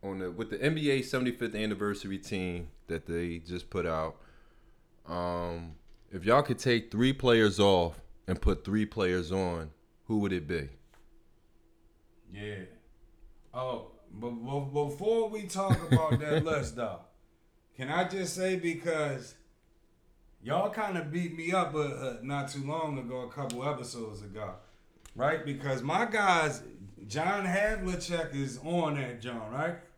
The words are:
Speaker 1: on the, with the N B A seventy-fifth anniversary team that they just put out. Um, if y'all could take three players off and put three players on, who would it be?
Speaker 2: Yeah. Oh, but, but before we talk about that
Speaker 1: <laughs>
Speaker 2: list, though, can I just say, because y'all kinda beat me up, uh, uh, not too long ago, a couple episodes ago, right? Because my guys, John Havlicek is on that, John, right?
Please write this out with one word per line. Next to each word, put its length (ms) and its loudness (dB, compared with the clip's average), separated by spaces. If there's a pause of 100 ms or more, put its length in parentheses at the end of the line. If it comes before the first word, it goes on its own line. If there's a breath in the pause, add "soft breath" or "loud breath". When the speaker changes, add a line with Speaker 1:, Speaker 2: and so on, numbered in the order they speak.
Speaker 1:
on 160 -4
the, 120 -4
with 180 -6
the 120 -4
N 140 4
B 160 2
A 100 4
seventy-fifth 540 0
anniversary 600 -2
team 500 -4 (200)
that 180 -6
they 340 -2
just 300 -8
put 160 -2
out. 320 -2 (880 soft breath)
Um, 680 -4 (360)
if 140 -6
y'all 160 6
could 180 -2
take 320 2
three 220 4
players 460 6
off 400 6 (280)
and 140 0
put 240 4
three 200 2
players 460 2
on, 400 0 (340)
who 140 2
would 140 2
it 140 -2
be? 220 -2 (1600)
Speaker 2:
Yeah. 220 -8 (1000)
Oh, 380 -6 (200)
but, 200 -8
but 280 -4 (140)
before 560 2
we 140 -8
talk 340 2 (140)
about 280 4
that 260 2
Speaker 1:
<laughs> 0 -
Speaker 2:
list, 300 -2
though, 240 -4 (800)
can 120 -6
I 180 2
just 280 -4
say, 200 0
because 800 -2 (1040)
y'all 280 0
kinda 340 -2
beat 320 -4
me 160 -2
up, 240 2
uh, 40 0
uh, 420 -2
not 280 -4
too 140 -6
long 340 -2
ago, 240 -6
a 100 -8
couple 360 -6
episodes 540 -6
ago, 320 -10 (600 soft breath)
right? 300 0
Because 380 -2
my 220 2
guys, 560 4 (460)
John 380 0
Havlicek 920 0
is 280 -2
on 320 2
that, 260 -4
John, 300 -6
right? 240 -2 (220)